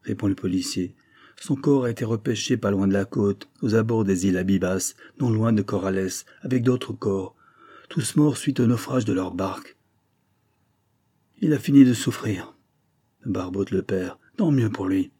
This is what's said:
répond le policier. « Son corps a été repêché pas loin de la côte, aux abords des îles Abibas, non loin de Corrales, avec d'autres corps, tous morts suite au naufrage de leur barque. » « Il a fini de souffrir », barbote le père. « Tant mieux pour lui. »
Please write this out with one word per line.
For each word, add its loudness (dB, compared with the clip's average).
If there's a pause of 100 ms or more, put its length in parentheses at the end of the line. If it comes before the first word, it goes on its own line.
répond -4
le 0
policier. « -4 (460)
Son -4
corps 2
a -2
été -6
repêché -2
pas 0
loin 2
de 4
la 2
côte, -2 (140)
aux 0
abords 2
des 0
îles 2
Abibas, 0 (240)
non 0
loin 2
de 2
Corrales, -4 (180)
avec -2
d'autres 0
corps, -4 (540)
tous -4
morts 2
suite -4
au 4
naufrage 0
de -2
leur -4
barque. » « -8 (1600)
Il 2
a 2
fini 8
de 6
souffrir », -4 (680)
barbote -4
le 0
père. « -4 (180)
Tant 2
mieux 2
pour -6
lui. » 0